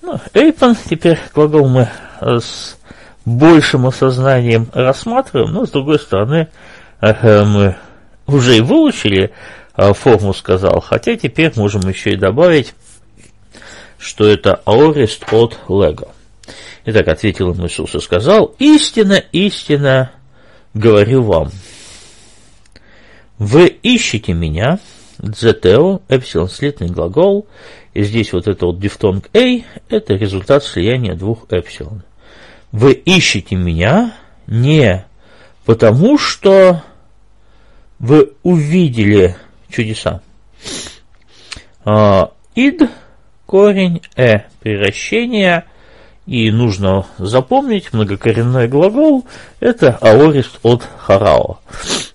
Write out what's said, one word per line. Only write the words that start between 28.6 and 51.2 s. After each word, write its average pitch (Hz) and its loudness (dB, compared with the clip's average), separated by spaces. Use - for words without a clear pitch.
вот 87 -6
дифтонг 98 -4
«эй», 247 0
это 214 -4
результат 98 -2
слияния 107 -4
двух 98 -8
эпсилон. 90 -10
«Вы 120 2
ищете 143 -2
меня 92 -2
не 117 0
потому, 123 2
что 190 2
вы 135 2
увидели 127 2
чудеса». 110 -6
А, 104 2
ид, 285 0
корень, 190 0
э, 123 2
превращение, 180 -4
И 113 -2
нужно 98 -2
запомнить, 190 -2
многокоренной 117 -2
глагол — 233 0
это 170 0
аорист 135 4
от 120 0
харао. 190 0